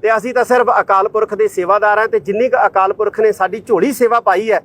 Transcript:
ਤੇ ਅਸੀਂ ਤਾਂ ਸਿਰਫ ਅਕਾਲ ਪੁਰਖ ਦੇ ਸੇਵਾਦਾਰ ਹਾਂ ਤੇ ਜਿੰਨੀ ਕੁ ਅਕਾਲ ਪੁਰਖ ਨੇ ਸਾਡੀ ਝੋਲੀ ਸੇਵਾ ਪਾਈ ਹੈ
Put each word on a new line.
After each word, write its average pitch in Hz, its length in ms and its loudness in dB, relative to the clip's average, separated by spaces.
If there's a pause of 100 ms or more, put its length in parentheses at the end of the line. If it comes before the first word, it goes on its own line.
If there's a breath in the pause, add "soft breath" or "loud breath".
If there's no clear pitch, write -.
ਤੇ 220 140 2
ਅਸੀਂ 226 180 -6
ਤਾਂ 240 100 0
ਸਿਰਫ 247 220 2 (140)
ਅਕਾਲ 196 280 2
ਪੁਰਖ 214 260 -2
ਦੇ 208 140 0
ਸੇਵਾਦਾਰ 202 500 0
ਹਾਂ 220 100 0
ਤੇ 220 120 -2
ਜਿੰਨੀ 202 280 -2
ਕੁ - 180 0
ਅਕਾਲ 190 260 0
ਪੁਰਖ 208 280 -4
ਨੇ 214 120 2
ਸਾਡੀ 185 340 -4
ਝੋਲੀ 240 260 0
ਸੇਵਾ 233 280 0
ਪਾਈ 208 320 0
ਹੈ 190 120 0